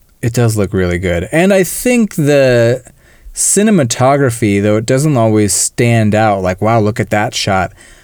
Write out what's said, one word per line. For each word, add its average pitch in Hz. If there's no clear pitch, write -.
It 117
does 113
look 95
really 90
good. 87
And 185
I 190
think 233
the 131
cinematography, 135
though 107
it 117
doesn't 135
always 107
stand 113
out, 107
like, 92
"Wow, 113
look 110
at 107
that 107
shot." 92